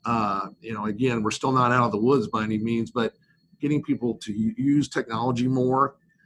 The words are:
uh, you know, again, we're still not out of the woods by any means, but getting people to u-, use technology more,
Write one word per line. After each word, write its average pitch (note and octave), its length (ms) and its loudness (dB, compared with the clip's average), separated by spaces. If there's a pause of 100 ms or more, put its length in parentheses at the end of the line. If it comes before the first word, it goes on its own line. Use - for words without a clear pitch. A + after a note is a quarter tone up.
uh, G#2 420 -2 (120)
you A2+ 140 -12
know, G#2 140 -6
again, A2+ 360 0
we're G#2+ 80 0
still C3+ 200 -2
not B2 200 4
out B2 140 4
of A2+ 60 0
the G#2 100 -2
woods B2 260 4
by A2 160 -2
any G#2+ 140 -2
means, A2+ 340 -2
but A2+ 220 -2 (480)
getting D3 200 0
people A#2+ 340 -2
to G#2+ 180 -8
u-, A2 240 -2
use C#3 320 2
technology A#2+ 580 -2
more, C3 480 2 (300)